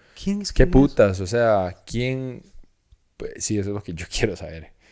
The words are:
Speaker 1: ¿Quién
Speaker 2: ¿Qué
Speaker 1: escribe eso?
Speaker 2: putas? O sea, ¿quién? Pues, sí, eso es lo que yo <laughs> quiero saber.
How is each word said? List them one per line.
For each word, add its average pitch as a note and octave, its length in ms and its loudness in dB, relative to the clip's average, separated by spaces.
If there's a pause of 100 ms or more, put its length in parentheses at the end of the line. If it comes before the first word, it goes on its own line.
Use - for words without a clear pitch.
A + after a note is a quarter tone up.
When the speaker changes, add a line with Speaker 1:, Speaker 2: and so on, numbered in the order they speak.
(220)
Speaker 1:
¿Quién G3+ 180 -4
Speaker 2:
¿Qué G3+ 40 -8
Speaker 1:
escribe A#2+ 280 4
eso? B2+ 80 8
Speaker 2:
putas? G#2+ 420 4
O F#2 60 -4
sea, G#2 480 2 (100)
¿quién? B2+ 560 -6 (720)
Pues, - 220 -12
sí, G#2+ 220 -2
eso G2 100 -4
es G2+ 60 -6
lo G2 80 -10
que F#2 100 -12
yo E2 140 -12
<laughs> - 40 -20
quiero - 240 -2
saber. D#2+ 380 -14 (180)